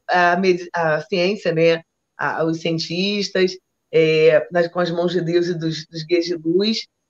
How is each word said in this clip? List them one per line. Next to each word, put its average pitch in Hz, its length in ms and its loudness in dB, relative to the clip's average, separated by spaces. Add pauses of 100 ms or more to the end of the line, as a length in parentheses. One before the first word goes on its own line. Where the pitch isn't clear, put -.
a 175 300 4
medi-, 180 360 0
a 160 280 0
ciência, 180 520 -2
né, 165 280 2 (360)
a, 139 260 -4
os 165 160 -2
cientistas, 185 1000 -2 (340)
é, 156 600 4
nas, 170 160 2
com 180 120 -4
as 175 120 0
mãos 170 200 0
de 175 100 0
Deus 170 260 0
e 180 60 -4
dos, 160 340 -6
dos 160 160 -12
guias 170 220 0
de 175 100 -4
luz 185 520 -2 (220)